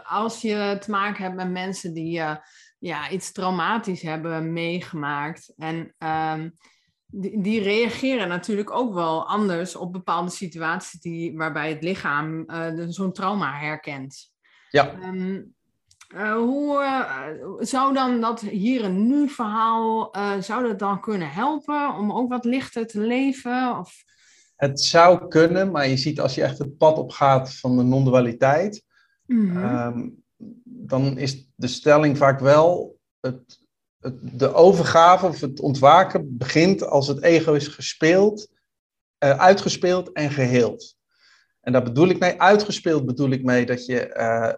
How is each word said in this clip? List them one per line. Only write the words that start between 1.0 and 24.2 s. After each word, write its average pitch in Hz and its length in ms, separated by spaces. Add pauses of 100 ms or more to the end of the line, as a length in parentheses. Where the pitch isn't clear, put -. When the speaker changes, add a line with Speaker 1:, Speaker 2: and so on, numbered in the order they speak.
Speaker 1:
hebt 185 120
met 185 140
mensen 185 440
die, 165 260
eh, 151 160 (420)
ja, 151 320
iets 185 220
traumatisch 185 720
hebben 160 500
meegemaakt 170 1040
en, 160 420
ehm, 160 520 (560)
die, 196 360
die 214 200
reageren 226 680
natuurlijk 202 420
ook 233 240
wel 170 340
anders 185 480
op 180 160
bepaalde 180 380
situaties 170 720
die, 165 360
waarbij 156 320
het 156 140
lichaam, 160 640
eh, 165 280
de, 170 180
zo'n 190 200
trauma 185 460
herkent. 147 760 (380)
Speaker 2:
Ja. 143 300
Speaker 1:
Ehm, 185 420 (680)
eh, 214 260
hoe, 277 480
eh, 165 840
zou 269 280
dan 254 260
dat 226 200
hier 214 440
en 190 220
nu 285 220
verhaal, 226 840
eh, 202 280
zou 226 280
dat 202 100
dan 196 220
kunnen 180 300
helpen 294 640
om 208 180
ook 240 160
wat 240 160
lichter 240 420
te 208 140
leven? 247 800
Of? - 260 (520)